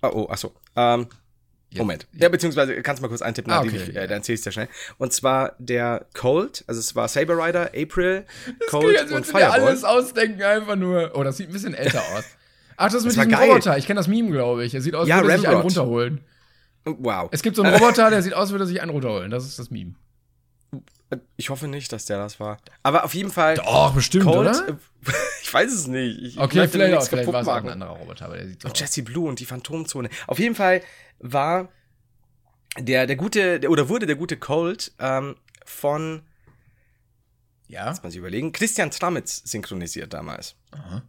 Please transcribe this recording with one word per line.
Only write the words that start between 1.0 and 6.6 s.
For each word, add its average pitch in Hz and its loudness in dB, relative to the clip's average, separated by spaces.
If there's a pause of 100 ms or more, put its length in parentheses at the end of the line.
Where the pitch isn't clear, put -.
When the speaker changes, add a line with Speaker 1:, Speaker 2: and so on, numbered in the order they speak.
Speaker 2:
Jetzt. - -14
Speaker 1:
Moment. 92 -6
Ja, 165 4
beziehungsweise 139 0
kannst 131 -4
du - -8
mal 123 -6
kurz 117 -8
eintippen, 113 -4
Speaker 2:
Ah, 170 4
Speaker 1:
dann 123 0
Speaker 2:
okay, 107 -4
Speaker 1:
tipp 90 -8
ich, 98 -12
Speaker 2:
ja. 98 -6
Speaker 1:
äh, 95 -6
dann 101 -4
erzähl 117 -4
ich's - -10
dir 101 -8
schnell. 110 -8 (300)
Und 127 -4
zwar 131 0
der 120 -2
Colt, 165 0